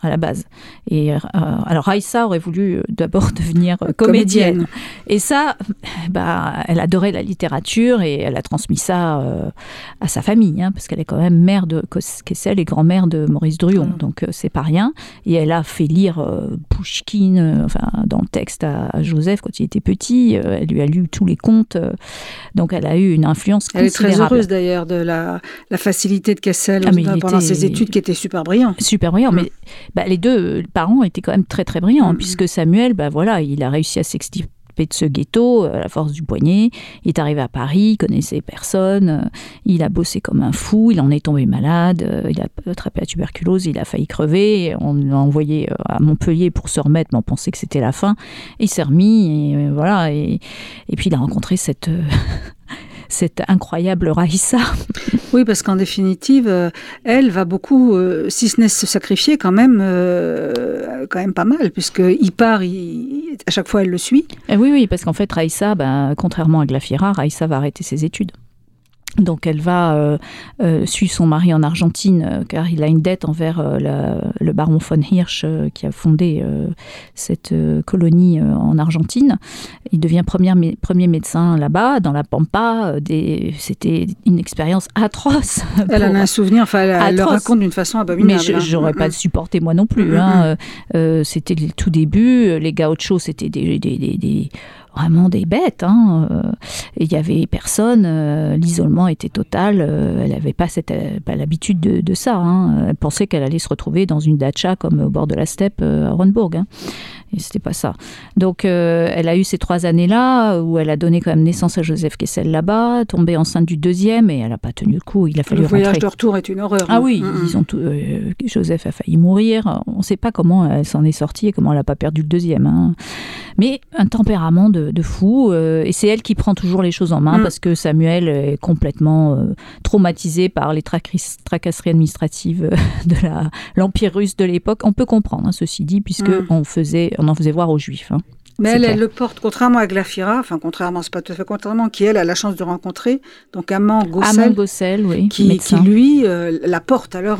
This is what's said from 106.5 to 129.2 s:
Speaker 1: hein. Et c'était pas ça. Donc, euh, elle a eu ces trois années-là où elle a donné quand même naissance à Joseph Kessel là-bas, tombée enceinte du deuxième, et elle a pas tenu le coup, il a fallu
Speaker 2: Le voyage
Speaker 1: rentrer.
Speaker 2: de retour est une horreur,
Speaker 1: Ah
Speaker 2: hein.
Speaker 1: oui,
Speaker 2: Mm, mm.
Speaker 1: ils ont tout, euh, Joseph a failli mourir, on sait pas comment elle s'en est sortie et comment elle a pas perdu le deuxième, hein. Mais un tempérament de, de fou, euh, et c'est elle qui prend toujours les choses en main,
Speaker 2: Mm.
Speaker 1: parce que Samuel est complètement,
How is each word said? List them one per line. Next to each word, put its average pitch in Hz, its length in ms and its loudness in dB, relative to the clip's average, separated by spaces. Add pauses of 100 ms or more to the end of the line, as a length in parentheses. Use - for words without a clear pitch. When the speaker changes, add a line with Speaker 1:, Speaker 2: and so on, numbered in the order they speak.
Speaker 1:
hein. 180 100 -2 (680)
Et 170 80 -4
c'était - 180 -8
pas - 140 -6
ça. - 180 -4 (460)
Donc, 185 260 2
euh, 170 500 2
elle 165 140 -2
a 170 80 2
eu 190 80 4
ces 185 140 -2
trois 175 280 -2
années-là 208 760 2
où 165 180 0
elle 156 100 0
a 151 60 0
donné 170 240 2
quand 170 120 -2
même 160 120 4
naissance 175 340 0
à 175 40 2
Joseph 160 340 -2
Kessel - 340 -4
là-bas, 220 540 0
tombée 170 320 0
enceinte 160 300 0
du 170 100 -2
deuxième, 190 540 2
et 139 100 -2
elle 113 140 -4
a 104 40 -6
pas 120 140 -10
tenu - 220 -2
le 170 80 -4
coup, 185 260 0
il 151 100 -2
a 143 60 2
fallu 165 180 0
Speaker 2:
Le 151 60 4
voyage 196 200 4
Speaker 1:
rentrer. 185 120 2
Speaker 2:
de 208 60 0
retour 202 320 0
est 180 100 -6
une 190 140 -6
horreur, 196 260 0
Speaker 1:
Ah 226 80 2
Speaker 2:
hein. 240 80 4
Speaker 1:
oui, 240 180 2
Speaker 2:
Mm, - 60 -2
mm. 165 180 -2
Speaker 1:
ils 170 120 -2
ont 170 60 2
tout, - 160 -4
euh, 151 520 -4 (140)
Joseph 170 420 -2
a - 60 -4
failli - 240 -2
mourir, 214 720 2
on - 140 -4
sait 196 140 -4
pas 233 160 -2
comment 175 400 2
elle 143 140 0
s'en 151 180 0
est 156 80 4
sortie 151 360 -4
et 196 40 0
comment - 220 0
elle 147 60 0
a 135 40 -2
pas 143 140 -4
perdu 156 240 -2
le 151 80 -4
deuxième, 170 360 0
hein. 165 300 2 (640)
Mais 262 240 2 (160)
un 196 80 2
tempérament 196 640 2
de, 156 220 0
de 170 100 -2
fou, 220 500 2
euh, 160 320 0
et - 80 0
c'est 208 160 0
elle 220 140 2
qui - 140 -2
prend - 180 0
toujours 185 280 0
les 175 100 2
choses 170 200 -2
en 156 80 2
main, 160 200 4
Speaker 2:
Mm. 220 40 6
Speaker 1:
parce 175 160 -4
que 175 160 0
Samuel 165 540 2
est 143 320 -2
complètement, 156 720 2